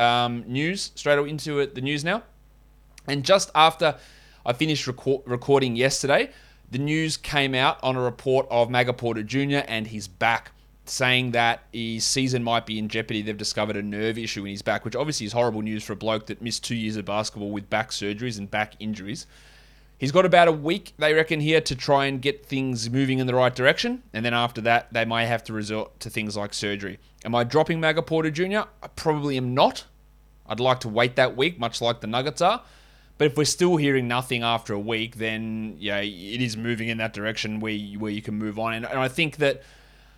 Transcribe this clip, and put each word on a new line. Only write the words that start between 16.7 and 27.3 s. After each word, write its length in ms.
years 220
of 80
basketball 480
with 180
back 200
surgeries 480
and 120
back 300
injuries. 460
He's 120
got 160
about 220
a 40
week, 460
they 160
reckon, 240
here 220
to 160
try 300
and 140
get 240
things 460
moving 300
in 80
the 80
right 180
direction. 480
And 120
then 100
after 280
that, 300
they 120
may 220
have 180
to 80
resort 480
to 100
things 260
like 180
surgery. 440
Am 120